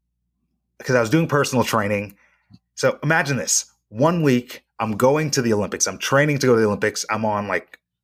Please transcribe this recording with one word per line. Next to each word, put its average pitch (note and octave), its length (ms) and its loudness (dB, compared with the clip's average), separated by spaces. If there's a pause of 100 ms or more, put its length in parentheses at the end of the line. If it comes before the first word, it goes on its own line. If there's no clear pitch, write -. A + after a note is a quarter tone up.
(800)
'cause - 160 -2
I B2 60 4
was A2 100 0
doing D#3+ 160 2
personal C3+ 380 0
training. G#2 520 -2 (600)
So C3 260 -2
imagine D3 340 0
this. - 300 -2 (220)
One D#3 340 0
week, B2 400 0 (160)
I'm A2 180 -4
going C#3+ 360 2
to B2+ 100 2
the A#2 100 2
Olympics. G2+ 340 -2
I'm F#2 120 -4
training C#3+ 400 2
to C3 80 -2
go B2 80 6
to A2+ 60 4
the A2 60 4
Olympics. G2+ 420 -2
I'm G#2+ 160 -4
on, G#2 240 -2
like, - 300 -6 (260)